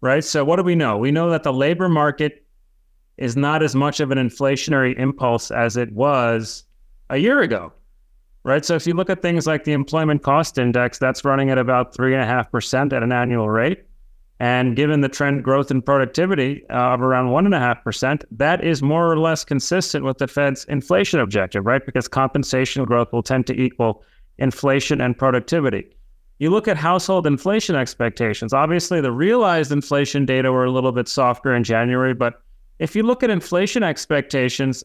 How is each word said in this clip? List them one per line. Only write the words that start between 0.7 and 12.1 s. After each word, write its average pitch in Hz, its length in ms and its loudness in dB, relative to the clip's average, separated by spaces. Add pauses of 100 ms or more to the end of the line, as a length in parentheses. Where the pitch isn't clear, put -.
know? 127 240 2
We 127 140 0
know 165 180 2
that 165 140 0
the 139 100 0
labor 165 340 0
market 147 560 0 (760)
is 123 200 -4
not 151 240 2
as 131 140 0
much 139 240 0
of 143 100 0
an 135 80 0
inflationary 135 800 0
impulse 127 540 -2
as 117 260 0
it 117 140 -4
was 117 720 0 (480)
a 131 60 -2
year 247 240 2
ago, 95 300 -2 (720)
right? 143 220 0
So 170 80 0
if 165 140 -2
you 170 80 0
look 185 160 -2
at 185 100 -4
things 170 240 0
like 151 200 -2
the 151 80 0
employment 151 500 0
cost 147 340 0
index, 123 400 0
that's 127 260 -2
running 135 280 2
at 131 80 2
about 123 340 0
three 131 220 0